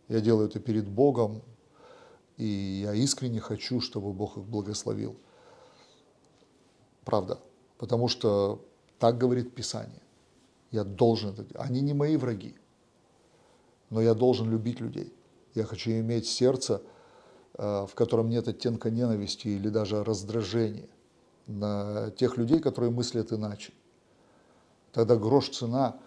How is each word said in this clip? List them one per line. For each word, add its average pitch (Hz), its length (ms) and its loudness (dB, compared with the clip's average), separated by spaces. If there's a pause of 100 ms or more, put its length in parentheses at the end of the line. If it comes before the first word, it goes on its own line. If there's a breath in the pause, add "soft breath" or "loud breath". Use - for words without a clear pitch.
Я 113 140 0
делаю 107 260 6
это 104 120 -8
перед 107 280 -2
Богом, 110 540 2 (960 soft breath)
и 113 80 -4 (400)
я 104 80 -2
искренне 120 480 0
хочу, 120 400 -4
чтобы 101 320 -6
Бог 101 240 -6
их 104 60 -10
благословил. 107 760 -6 (1900 soft breath)
Правда. 104 360 0 (380)
Потому 120 300 0
что 101 560 0 (340)
так 120 200 4
говорит 123 360 2
Писание. 110 480 -10 (680)
Я 107 120 0
должен 101 480 2
это 98 120 -12
делать. - 260 -8
Они 127 120 0
не 143 120 0
мои 147 220 2
враги, 113 400 -4 (1300 soft breath)
но 110 120 0
я 113 120 8
должен 117 360 4
любить 113 300 0
людей. 117 340 -8 (400)
Я 110 120 -2
хочу 113 260 -4
иметь 113 360 0
сердце, 127 540 2 (760 soft breath)
э, 101 280 -2
в - 100 -12
котором 113 340 2
нет 113 180 0
оттенка 117 420 -2
ненависти 113 600 -2
или 101 200 -2
даже 107 340 0
раздражения 104 840 -2 (600)
на 104 640 -4
тех 127 260 0
людей, 123 220 0
которые 120 320 -2
мыслят 117 420 -4
иначе. 104 400 -8 (1200 soft breath)
Тогда 117 220 6
грош 117 340 4
цена 120 580 -2